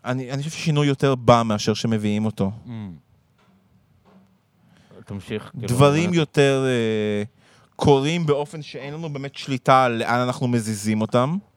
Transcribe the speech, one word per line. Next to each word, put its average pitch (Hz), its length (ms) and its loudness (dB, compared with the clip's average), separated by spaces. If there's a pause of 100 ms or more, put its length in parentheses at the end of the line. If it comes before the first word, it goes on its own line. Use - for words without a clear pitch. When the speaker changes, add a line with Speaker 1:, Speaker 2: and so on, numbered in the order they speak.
Speaker 1:
אני, 127 280 -6
אני 139 100 -6
חושב 156 140 -10
ששינוי 147 300 0
יותר 139 280 2
בא 120 300 6
מאשר 110 300 0
שמביאים 107 520 -2
אותו. 101 240 -2 (160)
Speaker 2:
Mm. 120 40 -16 (2250)
תמשיך, 104 460 -10
כאילו, 117 160 -10
Speaker 1:
דברים 143 360 4
Speaker 2:
באמת. 175 120 -2
Speaker 1:
יותר, 139 520 2
אה, 107 540 -2 (540)
קורים 151 500 2
באופן 147 360 -2
שאין 143 320 -14
לנו 165 180 -10
באמת 139 240 -10
שליטה 131 480 2
על 120 80 2
לאן 117 280 0
אנחנו 123 280 -2
מזיזים 110 520 -2
אותם. 123 360 0 (200)